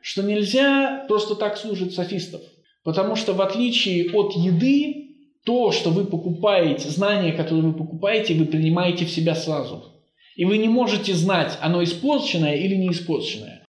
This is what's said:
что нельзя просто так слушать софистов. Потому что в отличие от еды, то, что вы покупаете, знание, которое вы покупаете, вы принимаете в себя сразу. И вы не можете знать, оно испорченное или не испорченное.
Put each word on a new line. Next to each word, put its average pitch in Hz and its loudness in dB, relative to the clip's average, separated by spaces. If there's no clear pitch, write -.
что - -6
нельзя 262 2
просто 208 0
так 208 -2
слушать 185 -6
софистов. 180 -6
Потому 190 0
что 214 -2
в 180 0
отличие 196 0
от 202 2
еды, 254 2
то, 233 2
что 165 0
вы 190 2
покупаете, 175 0
знание, 185 0
которое 160 0
вы 160 2
покупаете, 180 -2
вы 160 4
принимаете 170 2
в 160 -6
себя 160 0
сразу. 139 -6
И 170 -2
вы 208 2
не 220 2
можете 214 2
знать, 170 0
оно 170 0
испорченное 170 0
или 190 0
не 185 0
испорченное. 131 -6